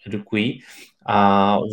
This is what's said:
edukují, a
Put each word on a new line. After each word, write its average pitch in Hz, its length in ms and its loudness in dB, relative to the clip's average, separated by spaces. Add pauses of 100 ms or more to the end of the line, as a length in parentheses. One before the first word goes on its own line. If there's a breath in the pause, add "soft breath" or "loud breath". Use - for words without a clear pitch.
edukují, 107 540 -6 (460 loud breath)
a 101 500 2 (160)